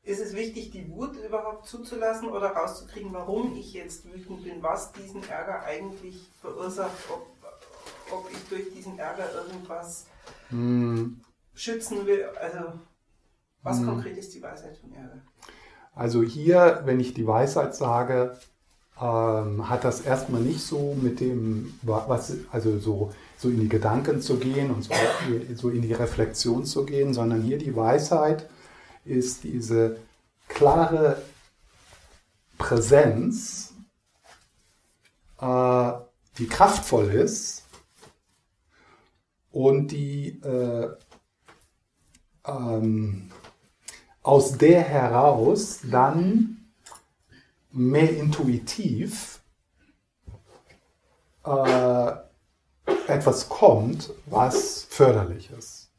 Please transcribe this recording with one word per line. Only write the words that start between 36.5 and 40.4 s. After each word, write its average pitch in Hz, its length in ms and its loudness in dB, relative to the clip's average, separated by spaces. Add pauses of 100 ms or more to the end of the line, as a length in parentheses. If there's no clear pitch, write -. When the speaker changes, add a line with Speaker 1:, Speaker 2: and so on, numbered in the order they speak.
Speaker 2:
ist - 500 0 (1900)
und 139 400 4
die, 143 500 -6